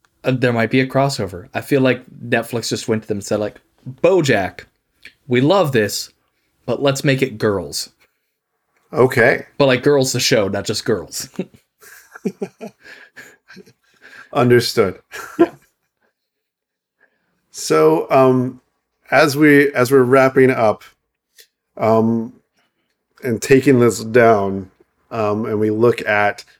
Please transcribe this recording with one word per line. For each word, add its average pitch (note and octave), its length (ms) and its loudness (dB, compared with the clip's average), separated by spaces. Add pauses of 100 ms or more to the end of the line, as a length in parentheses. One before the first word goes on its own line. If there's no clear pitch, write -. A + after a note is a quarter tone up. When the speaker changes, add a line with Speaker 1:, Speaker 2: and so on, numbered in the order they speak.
(220)
Speaker 1:
Uh, B2+ 100 -4
there B2 200 0
might A2+ 180 -2
be C3 120 0
a C3 60 -2
crossover. B2 680 -4
I A2+ 80 -8
feel C#3 180 -2
like B2+ 300 0
Netflix A#2 600 -6
just - 200 -6
went A2 140 -2
to - 40 -20
them G#2 120 -6
and F#2+ 60 -12
said, G#2+ 140 -4
like, G#2 220 -10 (260)
"BoJack, C3+ 760 0 (640)
we B2+ 120 0
love D#3+ 320 2
this, G#2+ 400 -2 (540)
but B2 160 -4
let's C#3 220 -2
make C3+ 180 0
it A#2+ 160 -4
girls." F#2+ 520 -4 (1040)
Speaker 2:
Okay. B2+ 520 2 (120)
Speaker 1:
But, C#3+ 100 2
like, B2+ 160 0
girls C#3 300 2
the B2+ 60 -4
show, A2 280 0
not G2 180 -6
just - 200 -8
girls. G2+ 420 -6 (960)
<laughs> - 480 -12 (1600)
Speaker 2:
Understood. B2 680 2 (400)
Speaker 1:
Yeah. E4+ 140 2 (2000)
Speaker 2:
So, D#3 600 0
um, C3 500 0 (500)
as C#3 260 2
we, C#3+ 360 4
as B2 180 0
we're C3 120 6
wrapping C3 480 4
up, A2 320 -2 (960)
um, A2+ 560 0 (880)
and A2+ 180 -6
taking C3+ 380 4
this A#2 240 0
down, G#2+ 680 0 (380)
um, G#2+ 360 -4
and A2 140 -4
we G#2+ 100 0
look A2+ 360 0
at, G#2 380 -2 (160)